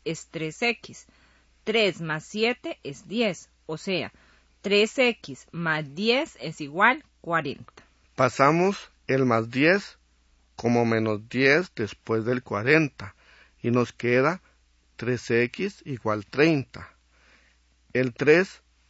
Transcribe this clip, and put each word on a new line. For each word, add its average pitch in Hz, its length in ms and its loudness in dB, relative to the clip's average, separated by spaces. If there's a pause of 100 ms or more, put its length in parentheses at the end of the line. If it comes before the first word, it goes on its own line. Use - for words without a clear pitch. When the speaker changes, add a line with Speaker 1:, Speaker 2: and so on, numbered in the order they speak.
Speaker 1:
es 160 240 -10
tres 156 320 -10
X. - 440 -6 (600)
Tres 214 340 0
más 156 240 -6
siete 233 600 -4
es - 240 -14
diez, 214 420 -4 (160)
o 156 120 -10
sea, 165 360 -6 (480)
tres 208 360 2
X 233 540 -2
más 156 440 -4
diez 233 440 -2
es 165 220 -12
igual 202 420 2 (160)
cuarenta. - 640 -6 (320)
Speaker 2:
Pasamos 156 760 2 (160)
el 135 180 2
más 113 260 0
diez 160 460 0 (580)
como 120 300 2
menos 110 420 -2
diez 139 480 2
después 113 480 -4
del 123 180 -2
cuarenta 123 760 0 (460)
y 120 100 -2
nos 120 200 0
queda 131 500 0 (540)
tres 120 340 -6
X 123 560 -2
igual 107 400 -4
treinta. 139 640 0 (1040)
El 127 200 0
tres 160 480 4 (280)